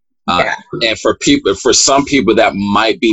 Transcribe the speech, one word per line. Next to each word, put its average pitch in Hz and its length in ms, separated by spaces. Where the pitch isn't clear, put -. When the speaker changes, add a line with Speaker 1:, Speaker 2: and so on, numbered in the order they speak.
Speaker 1:
Uh, 87 160
Speaker 2:
Yeah. 113 100
Speaker 1:
and 110 100
for 107 180
people, 143 380
for 117 160
some 139 320
people 113 320
that 104 180
might 101 460
be 113 120